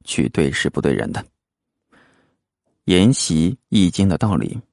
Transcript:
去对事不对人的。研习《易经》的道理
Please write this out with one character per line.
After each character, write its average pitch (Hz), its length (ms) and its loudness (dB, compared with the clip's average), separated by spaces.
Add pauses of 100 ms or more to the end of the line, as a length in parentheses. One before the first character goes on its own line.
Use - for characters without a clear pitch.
去 - 260 -4
对 73 220 0
事 - 180 -4
不 71 120 -6
对 71 100 0
人 - 220 -4
的。 - 120 -8 (1600)
研 92 280 4
习 85 440 -2 (120)
《易 95 200 2
经》 98 200 0
的 85 80 0
道 104 180 0
理 - 240 -4 (140)